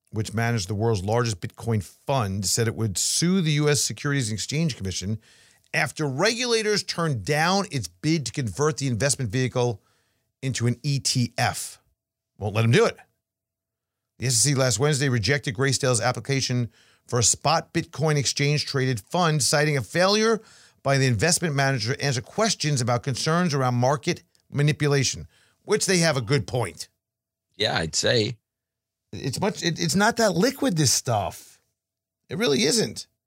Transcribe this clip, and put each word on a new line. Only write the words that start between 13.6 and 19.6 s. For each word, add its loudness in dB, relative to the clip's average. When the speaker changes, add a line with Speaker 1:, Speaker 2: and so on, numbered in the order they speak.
Speaker 1:
The -4
S 0
E 4
C 2
last 2
Wednesday 2
rejected 0
Grayscale's 2
application -2
for -2
a 2
spot 0
Bitcoin -2
exchange 0
traded -2
fund, 0
citing 2